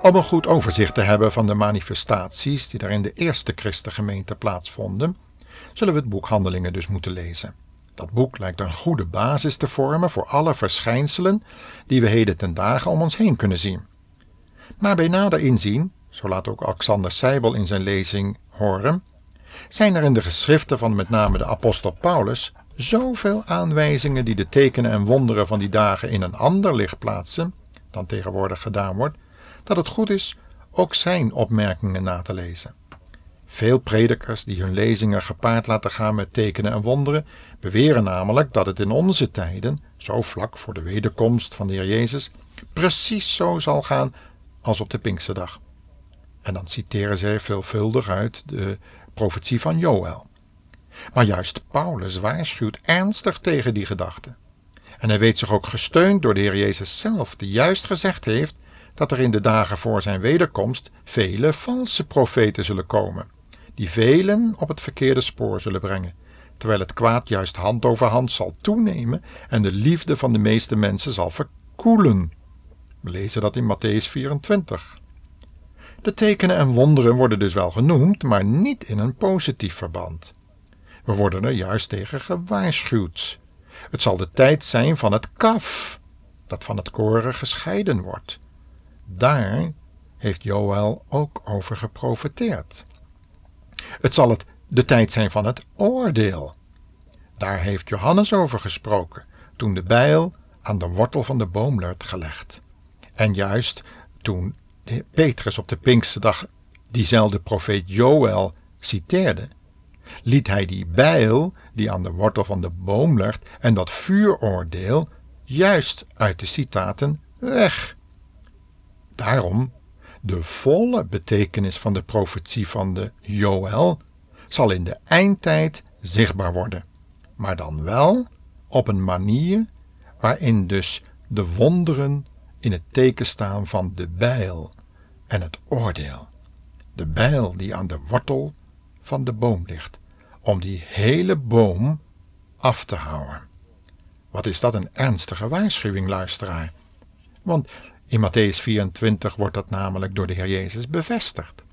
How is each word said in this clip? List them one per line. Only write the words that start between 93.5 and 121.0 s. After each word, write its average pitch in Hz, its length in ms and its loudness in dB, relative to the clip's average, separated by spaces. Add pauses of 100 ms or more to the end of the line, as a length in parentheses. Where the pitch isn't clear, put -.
Het 131 120 0
zal 131 160 6
het, 110 160 0 (220)
de 120 180 2
tijd 117 260 4
zijn 107 200 0
van 104 140 0
het 120 200 -4 (100)
oordeel. 139 800 0 (800)
Daar 98 220 -4
heeft 95 300 -4
Johannes 165 440 2
over 143 260 2
gesproken, - 680 -4 (300)
toen 104 180 -2
de 92 100 -4
bijl 147 500 4 (280)
aan 107 160 -2
de 87 100 -4
wortel 110 360 0
van 131 140 -2
de 110 80 0
boom 107 340 -2
werd 90 240 -6
gelegd. - 580 -12 (520)
En 107 200 2
juist 98 500 -2 (380)
toen 92 340 -4 (280)
de - 280 -8
Petrus - 460 0
op - 100 -10
de - 100 -6
Pinksterdag 113 720 2 (420)
diezelfde 107 500 2
profeet 101 460 -2
Joël 104 680 4 (260)
citeerde, 110 680 -2 (760)
liet 127 240 4
hij 98 180 0
die 92 200 -6
bijl 131 680 4 (200)
die 107 180 -2
aan 92 120 -4
de 90 80 -6
wortel 98 320 2
van 95 180 -2
de 87 80 -4
boom 104 520 2
ligt - 280 -4 (100)
en 117 140 4
dat 92 180 0
vuuroordeel 110 1160 0 (340)
juist 170 720 0
uit 101 260 0
de 101 60 -10
citaten 135 760 -4 (180)
weg. 247 560 0 (1200)
Daarom, 113 540 0 (500)
de 90 220 -4
volle 214 640 2